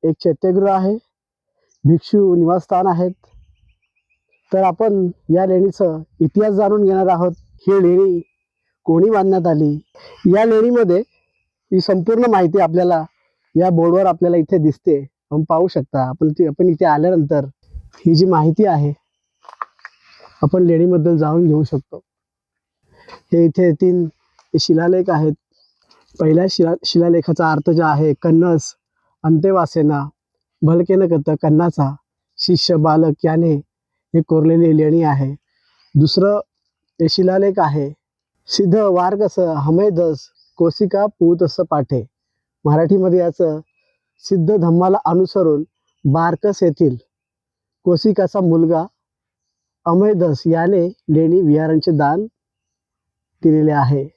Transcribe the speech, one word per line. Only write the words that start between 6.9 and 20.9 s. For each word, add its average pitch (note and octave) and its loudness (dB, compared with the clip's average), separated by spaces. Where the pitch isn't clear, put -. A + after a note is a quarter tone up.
आहोत. F3+ 0
ही - -2
लेणी F3+ 2
कोणी E3+ 2
बांधण्यात F#3+ 0
आली, D3+ 0
या G#3+ 2
लेणीमध्ये A3+ 0
ही F#3 2
संपूर्ण G3+ 0
माहिती F#3 2
आपल्याला E3+ 0
या F3 2
बोर्डवर E3+ 2
आपल्याला F3 0
इथे E3+ -2
दिसते. D3+ 0
आपण D3+ -8
पाहू E3 -2
शकता, C#3 -4
आपण D#3 -2
ती, E3 0
आपण F3 0
इथे E3+ -2
आल्यानंतर D3+ 0
ही - -2
जी E3 4
माहिती E3 0
आहे, D3 -2
आपण F3+ 0
लेणीबद्दल E3+ 2